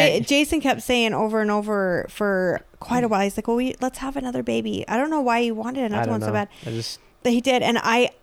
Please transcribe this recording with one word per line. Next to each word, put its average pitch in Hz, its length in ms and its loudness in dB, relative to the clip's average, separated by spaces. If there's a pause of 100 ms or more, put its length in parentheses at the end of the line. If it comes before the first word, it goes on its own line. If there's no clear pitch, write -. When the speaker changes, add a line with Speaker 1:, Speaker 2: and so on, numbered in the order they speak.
Speaker 1:
yet 220 220 2
Speaker 2:
Jason 294 340 2
kept 262 220 0
saying 233 300 2
over 214 300 0
and 208 80 0
over 202 580 0
for 185 560 0 (140)
quite 247 260 0
a 233 40 0
while, 208 140 2
he's 202 140 -2
like, - 120 -6
"Well, 233 80 2
we, 254 240 -2
let's 254 180 -4
have 269 180 -8
another 254 260 -4
baby." 226 460 -2
I 214 80 -2
don't 277 140 0
know 311 100 0
why 240 220 2
he 233 100 0
wanted 240 300 -6
Speaker 1:
I 240 40 0
Speaker 2:
another 208 180 -2
Speaker 1:
don't 110 80 0
Speaker 2:
one 220 80 -2
so 107 80 -2
Speaker 1:
know. 107 40 -2
Speaker 2:
bad. 202 160 -2 (180)
Speaker 1:
I 120 40 -6
just 113 280 -6 (240)
Speaker 2:
But 247 100 2
he 240 100 4
did. 254 200 2
And 233 200 2
I, 233 280 2 (120)